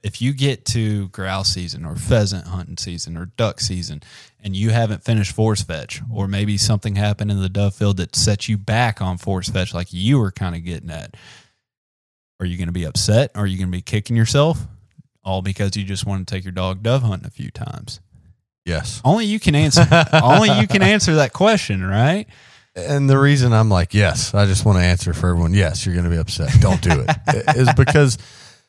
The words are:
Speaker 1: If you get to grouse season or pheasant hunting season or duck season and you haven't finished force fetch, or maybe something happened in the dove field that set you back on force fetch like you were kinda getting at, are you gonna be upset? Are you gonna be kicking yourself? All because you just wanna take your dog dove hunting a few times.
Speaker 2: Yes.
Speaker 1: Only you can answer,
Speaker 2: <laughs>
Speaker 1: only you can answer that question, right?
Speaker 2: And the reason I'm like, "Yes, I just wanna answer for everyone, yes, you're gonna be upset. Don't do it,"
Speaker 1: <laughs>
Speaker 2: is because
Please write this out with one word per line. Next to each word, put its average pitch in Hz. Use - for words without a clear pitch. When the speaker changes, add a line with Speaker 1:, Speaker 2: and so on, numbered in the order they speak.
Speaker 1:
If -
you 127
get 135
to 107
grouse 95
season 87
or 78
pheasant 101
hunting 87
season 82
or 87
duck -
season 80
and 101
you 107
haven't 110
finished 107
force 110
fetch, -
or 101
maybe 101
something 104
happened 104
in 98
the 95
dove 101
field 101
that 90
set 104
you 107
back 110
on 92
force 95
fetch 95
like 87
you 104
were 101
kinda 87
getting 85
at, -
are 92
you 87
gonna 87
be 87
upset? 110
Are 104
you 92
gonna 92
be 90
kicking 107
yourself? 143
All 95
because 95
you 104
just 95
wanna 95
take 95
your 92
dog 92
dove 123
hunting -
a -
few -
times. -
Speaker 2:
Yes. 80
Speaker 1:
Only 208
you 208
can 160
answer, 156
Speaker 2:
<laughs> 165
Speaker 1:
only 160
you 214
can 196
answer 190
that 143
question, 185
right? 127
Speaker 2:
And 139
the 135
reason 139
I'm 110
like, 90
"Yes, 101
I 101
just 95
wanna 101
answer 87
for 90
everyone, 85
yes, 92
you're 90
gonna 87
be 85
upset. 80
Don't 190
do 156
it," 156
Speaker 1:
<laughs> 147
Speaker 2:
is 127
because 139